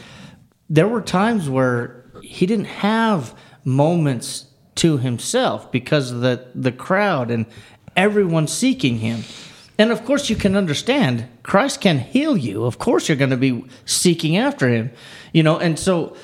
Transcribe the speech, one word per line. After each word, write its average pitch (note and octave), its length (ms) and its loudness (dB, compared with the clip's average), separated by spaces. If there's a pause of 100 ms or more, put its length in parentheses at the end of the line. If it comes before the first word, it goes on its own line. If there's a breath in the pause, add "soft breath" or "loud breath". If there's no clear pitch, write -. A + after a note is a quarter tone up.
(680 loud breath)
there D#3 200 2
were A3+ 140 -2
times G3 460 0
where B2+ 560 -2 (200)
he - 240 -2
didn't G#3 180 0
have G#3+ 680 -2 (280 loud breath)
moments C#3+ 840 0 (280)
to D#3+ 220 2
himself B2+ 720 -2
because C3 380 -2
of B2 120 -6
the, B2 340 0
the B2+ 160 -2
crowd E3 580 -2
and A2+ 160 -2 (500 loud breath)
everyone F3+ 520 2
seeking A#3+ 500 0
him. A2+ 260 -4 (540 loud breath)
And A3+ 140 4
of - 140 -4
course, C#4 220 0
you A3 80 -2
can F#3+ 200 2
understand, D#3+ 720 0 (160)
Christ B3+ 380 0
can D#3+ 180 2
heal C#4+ 360 0
you. A2+ 300 -2
Of A#2+ 140 -4
course, - 280 0
you're D#3 100 2
gonna C3 200 2
be B2+ 260 0 (220 loud breath)
seeking E3 520 0
after A3+ 320 0
him, A#2 220 0 (420 loud breath)
you E3 100 4
know, D#3 160 2
and E3 180 0
so, F3 460 -2